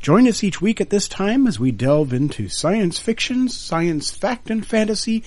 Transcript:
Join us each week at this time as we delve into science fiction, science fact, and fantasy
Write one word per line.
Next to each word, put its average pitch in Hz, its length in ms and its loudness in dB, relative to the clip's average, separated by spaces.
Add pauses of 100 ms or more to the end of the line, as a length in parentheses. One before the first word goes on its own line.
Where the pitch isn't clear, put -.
Join 247 280 6
us 220 160 0
each 196 160 0
week 190 200 0
at 196 100 -2
this 202 180 0
time 240 400 0
as 160 100 0
we 123 140 2
delve 135 400 2
into 123 360 -2
science 175 520 0
fiction, 247 480 -2
science 165 600 -2
fact, - 380 -4
and 220 160 -2
fantasy 220 640 -2